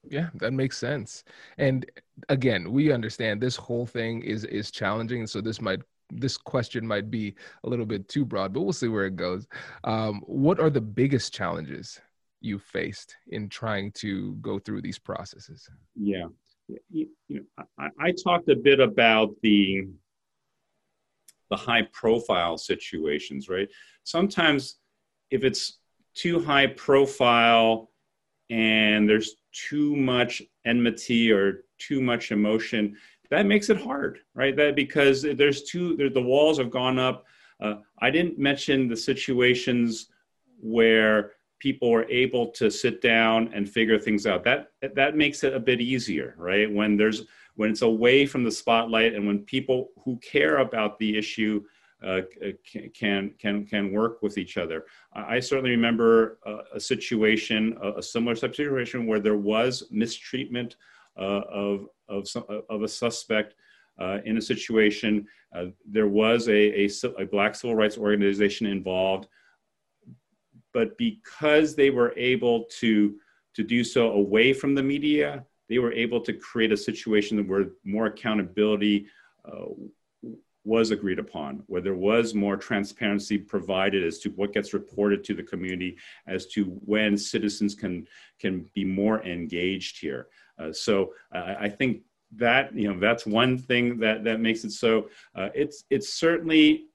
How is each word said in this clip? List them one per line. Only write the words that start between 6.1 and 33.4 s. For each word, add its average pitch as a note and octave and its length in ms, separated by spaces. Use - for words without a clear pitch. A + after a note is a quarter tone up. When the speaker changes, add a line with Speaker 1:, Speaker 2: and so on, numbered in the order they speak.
Speaker 1:
this B2 280
question A#2+ 480
might G#2+ 240
be G#2+ 240
a - 40
little A#2+ 160
bit G#2 240
too C#3+ 160
broad, G2 280
but C3+ 100
we'll G3 100
see B2+ 160
where G#2 180
it F#2+ 100
goes. F2+ 300
Um, A2 400
what D3 360
are D#3+ 100
the C3+ 100
biggest A#2 540
challenges E2+ 680
you G#2 180
faced - 580
in G#2+ 200
trying G2+ 440
to G2 440
go G#2+ 220
through G2 240
these F#2+ 160
processes? - 680
Speaker 2:
Yeah. F#2+ 320
You, D#3 180
you C#3+ 160
know, - 60
I, D3 100
I E3 140
talked F3 360
a C#3 80
bit C3+ 240
about A2 640
the, G2 460
the G2+ 60
high A#2 260
profile G2 640
situations, D2 920
right? F#2+ 200
Sometimes E3 720
if B2+ 140
it's - 340
too F3 280
high C#3 260
profile A#2 1200
and A2 600
there's G#2+ 260
too D3 440
much B2 440
enmity A#2 680
or G2 320
too C#3 220
much A#2+ 320
emotion, G#2+ 640
that F3+ 160